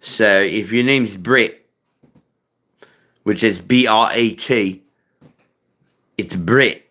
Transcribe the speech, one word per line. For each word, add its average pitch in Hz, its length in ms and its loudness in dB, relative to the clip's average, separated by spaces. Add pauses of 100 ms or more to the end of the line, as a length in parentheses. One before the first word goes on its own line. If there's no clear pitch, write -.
So 101 420 2
if 98 300 -2
your 120 120 0
name's 123 340 0
Brett, 113 420 0 (1600)
which 104 200 -4
is 104 160 0
B 123 280 0
R 110 280 0
E 117 200 0
T, 101 480 -4 (1300)
it's 92 180 -10
Brett 98 560 0